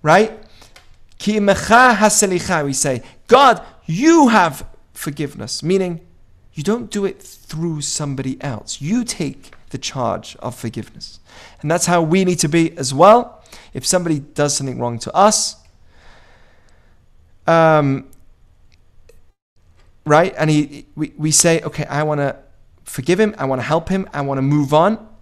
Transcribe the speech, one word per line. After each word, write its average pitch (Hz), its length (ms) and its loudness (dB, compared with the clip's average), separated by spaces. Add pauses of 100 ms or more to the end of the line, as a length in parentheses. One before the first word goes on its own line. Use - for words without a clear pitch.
Right? 185 420 2 (760)
"Ki 208 140 -2
imecha 214 640 4
haselicha," 185 680 0
we 139 80 -4
say, 127 300 -4 (240)
"God, 262 340 6 (240)
you 277 440 4
have 175 360 2 (280)
forgiveness." - 680 -10
Meaning, 180 380 -2 (520)
you 147 100 -14
don't 226 260 -4
do 202 160 -4
it - 160 -8
through 156 600 -10
somebody 135 600 -8
else. 135 400 -10
You 220 220 -4
take - 500 -10 (160)
the - 80 -12
charge - 600 -8
of - 180 -10
forgiveness. - 640 -14 (420)
And 147 80 -6
that's 170 160 0
how 175 160 2
we 180 240 2
need 180 140 -2
to 160 80 0
be 165 300 0
as 135 160 -6
well. 208 500 4 (300)
If 135 120 -10
somebody 170 340 0
does 147 360 -4
something 131 240 -8
wrong 120 200 -4
to - 160 -10
us, 208 420 2 (1900)
um, 156 600 2 (2000)
right? 151 340 2
And 151 120 0
he, 147 460 -2
we, 151 220 -8
we 151 140 -2
say, 165 300 2
"Okay, 151 240 -8
I 143 180 -4
wanna 147 340 -4 (460)
forgive 170 360 -2
him. 214 180 0
I 135 80 -6
wanna 131 160 -4
help 160 280 -4
him. 190 240 -4
I 143 80 -6
wanna 135 200 -4
move 143 320 0
on. 190 340 2 (140)